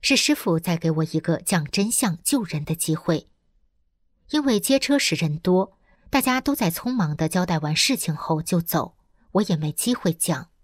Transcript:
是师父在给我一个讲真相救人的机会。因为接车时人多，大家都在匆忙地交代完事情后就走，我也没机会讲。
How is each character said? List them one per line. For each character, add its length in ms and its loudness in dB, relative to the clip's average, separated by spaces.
是 160 2
师 160 2
父 260 0
在 180 -2
给 140 0
我 120 0
一 160 -2
个 180 0
讲 280 -2
真 260 -2
相 320 0
救 200 0
人 220 -6
的 100 -4
机 200 -2
会。 320 -2
因 160 0
为 140 4
接 200 2
车 180 2
时 180 0
人 220 -2
多， 400 2
大 120 2
家 200 2
都 140 0
在 160 0
匆 220 -4
忙 220 0
地 140 0
交 160 0
代 140 0
完 160 -2
事 200 2
情 200 -4
后 260 -2
就 200 0
走， 360 -2
我 100 4
也 120 0
没 160 -2
机 220 -2
会 200 0
讲。 360 -4